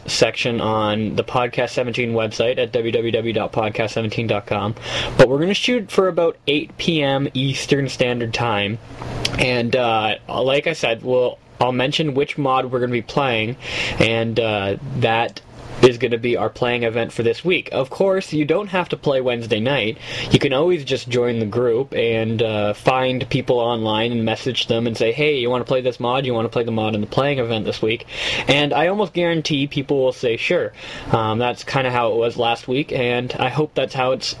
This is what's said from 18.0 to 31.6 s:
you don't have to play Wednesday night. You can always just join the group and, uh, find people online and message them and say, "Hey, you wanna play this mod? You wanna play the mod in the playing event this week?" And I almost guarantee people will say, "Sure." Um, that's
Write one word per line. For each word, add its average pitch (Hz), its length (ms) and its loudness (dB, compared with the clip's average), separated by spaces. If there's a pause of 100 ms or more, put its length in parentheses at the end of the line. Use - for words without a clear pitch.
you 151 140 0
don't 185 240 0
have 180 200 0
to 147 80 -4
play 135 220 0
Wednesday 120 400 0
night. 113 380 0 (340)
You - 80 6
can 139 140 0
always 156 320 2
just 123 240 -4
join 120 300 2
the 110 60 0
group 120 480 0
and, 113 480 0
uh, 107 300 0
find 131 580 0
people 123 300 2
online 117 540 0
and 113 100 0
message 110 440 -2
them 117 200 0
and 113 100 -4
say, 113 140 2
"Hey, 147 260 0
you 120 120 0
wanna 123 160 0
play 131 160 2
this 123 180 -2
mod? 127 260 0
You 127 80 0
wanna 113 140 0
play 120 160 0
the 117 80 -2
mod 110 240 0
in 104 60 0
the 104 60 -4
playing 139 320 0
event 113 260 -2
this - 160 -4
week?" 117 260 -2 (400)
And 143 260 2
I 151 140 2
almost 202 240 0
guarantee 160 560 0
people 147 340 0
will 127 120 2
say, 117 240 0
"Sure." 143 340 0 (400)
Um, 110 280 2
that's 120 260 -2